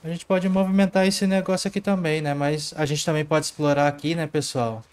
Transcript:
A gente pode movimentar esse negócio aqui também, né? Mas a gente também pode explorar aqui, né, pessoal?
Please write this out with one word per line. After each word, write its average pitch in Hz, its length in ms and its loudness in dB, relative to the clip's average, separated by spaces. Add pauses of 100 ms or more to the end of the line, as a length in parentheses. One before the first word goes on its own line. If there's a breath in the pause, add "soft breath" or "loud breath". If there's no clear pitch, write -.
A 165 60 -8
gente 170 160 -8
pode 185 240 0
movimentar 190 580 4
esse 196 200 0
negócio 190 400 0
aqui 196 120 -4
também, 175 420 0
né? 143 120 -2
Mas 147 420 -2
a 156 100 0
gente 147 200 -2
também 156 180 0
pode 151 220 0
explorar 143 420 2
aqui, 143 280 -2
né, 165 120 -4
pessoal? 117 640 -4